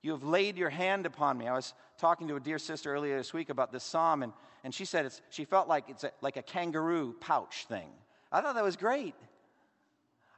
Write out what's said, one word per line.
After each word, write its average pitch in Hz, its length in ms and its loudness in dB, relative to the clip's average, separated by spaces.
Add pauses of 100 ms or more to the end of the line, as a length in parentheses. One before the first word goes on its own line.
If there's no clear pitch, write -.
You 151 100 -4
have 139 120 -4
laid 185 340 2
your 175 120 2
hand 185 360 2
upon 143 320 2
me." 117 100 -4
I 123 60 0
was 131 200 -2 (240)
talking 165 300 2
to 147 80 -2
a 139 60 -4
dear 151 180 -2
sister 147 340 -4
earlier 143 220 0
this 127 160 -2
week 160 180 -4
about 127 220 0
this 123 120 -8
psalm, 160 400 2
and, 113 100 -6 (300)
and 131 100 -8
she 190 120 -6
said 160 200 0
it's, - 240 -10
she 151 160 -8
felt 185 220 4
like 151 220 2
it's 131 140 -12
a, 147 80 -4 (100)
like 139 160 -2
a 123 60 -8
kangaroo 160 760 -2
pouch - 480 -2
thing. 87 220 -6 (420)
I 185 100 4
thought 285 120 -2
that 226 100 2
was 185 120 2
great. 226 400 -2 (1200)